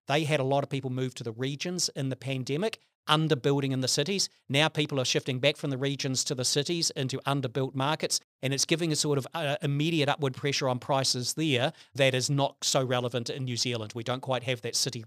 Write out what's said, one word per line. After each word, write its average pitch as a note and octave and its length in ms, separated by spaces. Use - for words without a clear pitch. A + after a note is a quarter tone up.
they D3 160
had D3+ 160
a C3 60
lot C#3 180
of - 80
people C3+ 200
move B2+ 260
to B2 80
the A#2 80
regions C#3+ 640
in C3+ 120
the C3 80
pandemic, C3+ 640
underbuilding C#3+ 640
in C3 80
the B2+ 80
cities. F3+ 400
Now D3 200
people D3+ 320
are B2 40
shifting C3 360
back D3 160
from D3 140
the C3 60
regions C3+ 480
to C#3+ 120
the B2 80
cities E3 460
into C3+ 360
underbuilt C3+ 480
markets, C#3 460
and C3+ 140
it's C3+ 100
giving E3 280
a D3 40
sort C#3+ 220
of, B2 160
uh, D3 280
immediate D3 460
upward C3+ 260
pressure C#3+ 340
on B2 100
prices B2+ 560
there D3+ 380
that C3 180
is B2+ 160
not C#3 320
so C3+ 220
relevant B2 440
in C#3 160
New B2 120
Zealand. A2+ 400
We A2+ 80
don't B2+ 180
quite B2 220
have B2+ 180
that A#2 140
city A#2+ 300